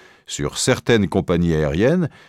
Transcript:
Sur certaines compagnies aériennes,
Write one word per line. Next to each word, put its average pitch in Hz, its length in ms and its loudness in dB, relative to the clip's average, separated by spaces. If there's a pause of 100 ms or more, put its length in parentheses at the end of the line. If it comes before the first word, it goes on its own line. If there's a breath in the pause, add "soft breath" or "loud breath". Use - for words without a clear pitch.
(260 soft breath)
Sur - 320 -8
certaines 117 500 2
compagnies 85 460 0
aériennes, 95 560 0 (180 soft breath)